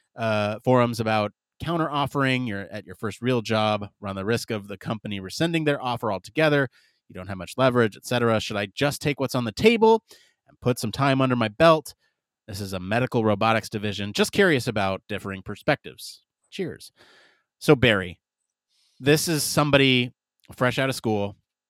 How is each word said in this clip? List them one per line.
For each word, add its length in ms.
uh, 480
forums 380
about 320
counter 280
offering. 580
You're 240
at 140
your 100
first 260
real 200
job, 480
run 160
the 80
risk 280
of 180
the 80
company 420
rescinding 460
their 180
offer 300
altogether. 560
You 60
don't 120
have 100
much 200
leverage, 400
et 80
cetera. 340
Should 160
I 120
just 340
take 180
what's 160
on 80
the 80
table 520
and 140
put 180
some 120
time 280
under 160
my 140
belt? 440
This 140
is 120
a 60
medical 460
robotics 440
division. 440
Just 180
curious 360
about 420
differing 320
perspectives. 800
Cheers." 400
So 160
Barry, 440
this 280
is 160
somebody 720
fresh 240
out 100
of 60
school. 400